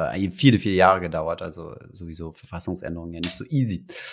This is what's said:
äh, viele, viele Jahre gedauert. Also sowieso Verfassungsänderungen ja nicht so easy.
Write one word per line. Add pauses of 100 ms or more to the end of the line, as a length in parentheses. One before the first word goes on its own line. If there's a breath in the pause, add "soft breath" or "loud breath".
(140)
äh,
viele,
viele
Jahre
gedauert.
Also (180)
sowieso
Verfassungsänderungen
ja
nicht
so
easy. (260 loud breath)